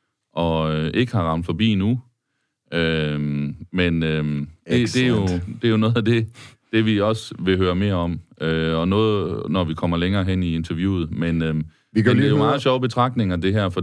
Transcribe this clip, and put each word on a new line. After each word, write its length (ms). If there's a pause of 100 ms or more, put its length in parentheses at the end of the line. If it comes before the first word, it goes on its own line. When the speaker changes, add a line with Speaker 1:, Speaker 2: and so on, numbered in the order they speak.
(340)
Speaker 1:
og, 420
øh, 180
ikke 180
har 120
ramt 220
forbi 220
endnu. 340 (720)
Øh, 460 (520)
men, 320
øh, 220
det, 220 (460)
det 100
er 40
jo, 160
Speaker 2:
Excellent. 380
Speaker 1:
det 60
er 40
jo 60
noget 200
af 80
det, 220 (440)
det 140
vi 160
også 380
vil 180
høre 180
mere 180
om, 260 (220)
øh, 360
og 100
noget, 640
når 120
vi 100
kommer 240
længere 260
hen 200
i 120
interviewet. 560
Men, 320
øh, 120
Speaker 2:
Vi 460
kan 40
Speaker 1:
men 0
det 100
Speaker 2:
lige 100
Speaker 1:
er 40
jo 60
Speaker 2:
høre 100
Speaker 1:
meget 160
sjove 200
betragtninger, 540
det 180
her, 160
for, 140